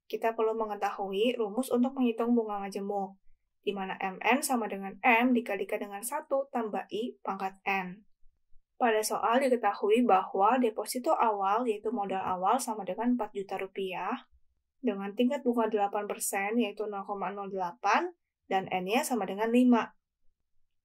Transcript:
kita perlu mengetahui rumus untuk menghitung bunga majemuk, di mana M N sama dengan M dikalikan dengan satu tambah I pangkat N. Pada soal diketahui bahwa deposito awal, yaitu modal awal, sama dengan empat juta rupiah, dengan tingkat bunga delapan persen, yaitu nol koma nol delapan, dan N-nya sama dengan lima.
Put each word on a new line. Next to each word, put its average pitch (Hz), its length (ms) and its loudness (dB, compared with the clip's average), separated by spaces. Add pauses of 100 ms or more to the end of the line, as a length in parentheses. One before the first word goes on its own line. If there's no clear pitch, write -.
kita 226 320 -4
perlu 220 160 0
mengetahui 208 880 -2
rumus 214 320 -2
untuk 262 240 0
menghitung 240 400 2
bunga 208 240 0
majemuk, 196 560 -6 (480)
di 208 80 -2
mana 190 240 -6
M 185 240 -6
N 240 240 2
sama 240 240 -2
dengan 196 320 -8
M 247 320 4
dikalikan 208 560 -2
dengan 202 160 -10
satu 277 480 -4
tambah 220 400 -4
I 240 320 -4
pangkat 196 400 -6
N. 196 400 -4 (720)
Pada 226 240 4
soal 220 400 2
diketahui 233 640 2
bahwa 196 560 4
deposito 247 560 0
awal, 208 480 2
yaitu 214 240 -2
modal 202 320 -2
awal, 185 400 2
sama 214 240 -6
dengan 226 320 0
empat 214 160 -4
juta 196 240 -6
rupiah, 190 720 -6 (560)
dengan 202 320 -4
tingkat 269 240 2
bunga 226 320 2
delapan 208 320 0
persen, 208 560 -2
yaitu 208 240 -2
nol 202 240 -6
koma 196 240 -4
nol 202 160 -8
delapan, 202 640 0 (400)
dan 190 160 0
N-nya 185 320 0
sama 247 240 -2
dengan 196 240 -2
lima. 240 480 4 (880)